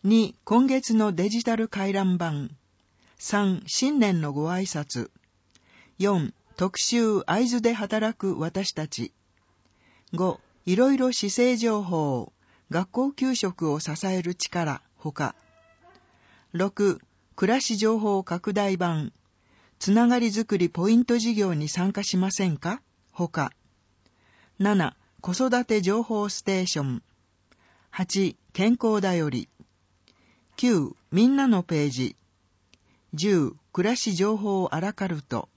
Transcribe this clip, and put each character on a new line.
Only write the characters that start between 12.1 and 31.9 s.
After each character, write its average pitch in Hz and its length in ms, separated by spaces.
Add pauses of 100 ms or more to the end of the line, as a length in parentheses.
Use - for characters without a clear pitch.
学 170 220
校 269 200
給 262 240
食 170 380
を 151 60
支 156 120 (140)
え 185 160
る 175 140
力、 160 460 (140)
ほ 151 160
か。 - 240 (1200)
六、 196 480 (340)
暮 185 160
ら 262 80
し 226 180
情 220 220
報 202 240
拡 180 300
大 196 240
版。 165 340 (680)
つ 190 120
な 233 160
が 247 120
り 233 80
づ 214 180
く 202 120
り 175 120
ポ 170 180
イ 226 80
ン 240 80
ト 240 140
事 226 160
業 196 200
に 151 140
参 185 240
加 202 120
し - 120
ま 185 160
せ 190 160
ん 151 100
か、 208 240 (300)
ほ 175 160
か。 151 240 (1080)
七、 196 360 (240)
子 180 140
育 247 320
て 214 160
情 202 220
報 208 260
ス - 140
テ 190 200
ー - 40
シ - 120
ョ 139 40
ン。 127 200 (840)
八、 190 480 (160)
健 226 280
康 214 200
だ 185 140
よ 156 140
り。 123 200 (1080)
九、 208 380 (180)
み 202 140
ん 277 120
な 277 100
の 196 160
ペ 147 240
ー - 20
ジ。 123 280 (960)